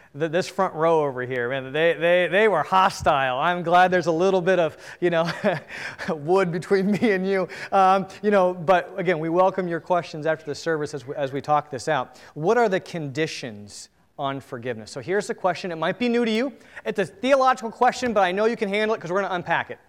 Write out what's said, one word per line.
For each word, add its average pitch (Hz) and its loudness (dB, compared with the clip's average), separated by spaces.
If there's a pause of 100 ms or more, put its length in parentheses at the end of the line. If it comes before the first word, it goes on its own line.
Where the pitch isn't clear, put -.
(160)
th-, 156 -2
this 175 -2
front 185 -2
row 160 2
over 127 -4
here, 123 -4
man, 131 -6
they, 160 2
they, 170 2
they 208 4
were 170 2
hostile. 147 2
I'm 175 0
glad 175 6
there's 180 2
a 170 2
little 185 2
bit 180 2
of, 160 0 (240)
you 175 2
know, 170 2 (420)
<laughs> - -12
wood 175 0
between 190 0
me 208 2
and 185 0
you. 190 0 (240)
Um, 190 4 (160)
you 208 2
know, 180 4
but 175 2
again, 180 0
we 160 -2
welcome 185 2
your 170 -4
questions 160 -4
after 156 -2
the 143 -6
service 151 -4
as 131 -10
we, 143 -10
as 139 -4
we 139 -4
talk 147 0
this 123 -8
out. 139 -2 (160)
What 170 0
are 240 4
the 185 0
conditions 139 -8 (280)
on 139 -6
forgiveness? 120 -10
So 143 -12
here's 185 -2
the 233 -6
question. 180 -4
It 165 -8
might 170 -2
be 240 0
new 240 2
to 233 0
you. 233 -2 (320)
It's 214 -4
a 185 0
theological 262 0
question, 240 0
but 202 4
I 180 2
know 202 0
you 233 0
can 208 -4
handle 214 0
it 214 -10
'cause 165 -10
we're 190 0
gonna 190 -4
unpack 160 -2
it. 113 -14 (100)